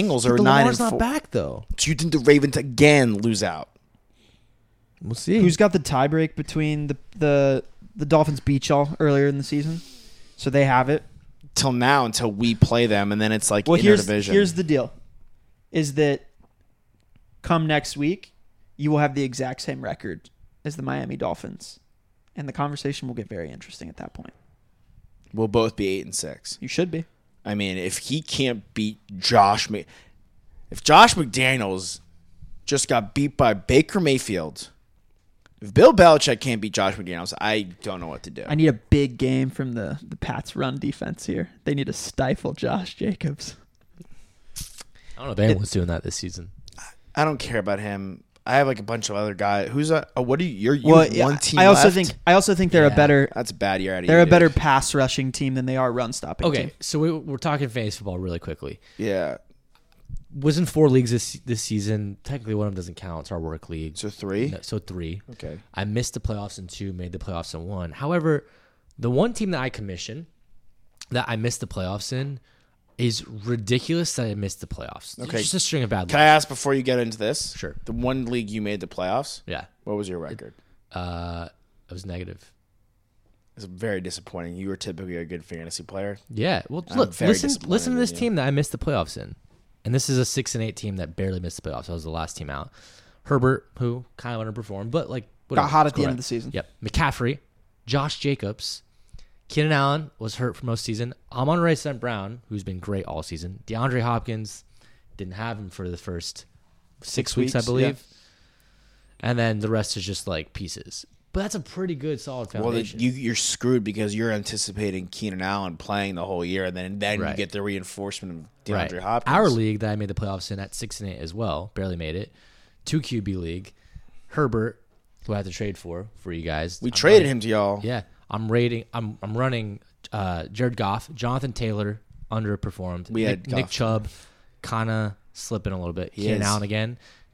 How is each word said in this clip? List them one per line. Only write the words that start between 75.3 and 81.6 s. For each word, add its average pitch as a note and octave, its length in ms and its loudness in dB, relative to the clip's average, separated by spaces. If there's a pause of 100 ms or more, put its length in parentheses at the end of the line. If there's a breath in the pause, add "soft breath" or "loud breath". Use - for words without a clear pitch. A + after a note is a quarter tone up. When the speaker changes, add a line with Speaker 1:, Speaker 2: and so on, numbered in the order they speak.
Speaker 2:
just - 100 -2
a F#3 80 0
string C#3+ 220 0
of G#2 80 -2
bad F#2 180 0
Speaker 1:
Can C#3 100 2
I D3+ 60 10
Speaker 2:
luck. D#3 120 12
Speaker 1:
ask D3+ 120 0
before C#3 240 -2
you C3+ 100 2
get B2+ 160 2
into A2+ 200 -2
this? A2 360 -4
Speaker 2:
Sure. - 300 -10
Speaker 1:
The A#2 80 -8
one B2+ 320 -2
league A#2 240 -4
you G#2+ 140 -4
made G#2 180 -4
the F2+ 60 -8
playoffs? G2 600 -4
Speaker 2:
Yeah. D2+ 200 -10 (180)
Speaker 1:
What G#2 140 -6
was G2+ 100 -6
your F2+ 160 -8
Speaker 2:
It D2 60 -12
Speaker 1:
record? A1+ 240 -16 (380)
Speaker 2:
uh, E2+ 560 -8 (400)